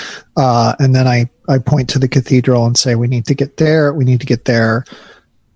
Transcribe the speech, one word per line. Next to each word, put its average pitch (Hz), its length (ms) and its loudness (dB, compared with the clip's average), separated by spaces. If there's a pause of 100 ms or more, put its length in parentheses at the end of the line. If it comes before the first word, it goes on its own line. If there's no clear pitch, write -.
(360)
Uh, 123 440 2
and 131 160 2
then 127 120 2
I, 123 220 0 (200)
I 135 100 2
point 131 300 -2
to 131 100 -2
the 131 80 0
cathedral 127 580 2
and 120 120 0
say, 120 180 -2
"We 120 120 -2
need 123 200 -4
to 139 80 0
get 135 220 -6
there. 156 360 2
We 135 120 -2
need 123 160 2
to - 40 -12
get 120 200 -4
there 117 400 0 (720)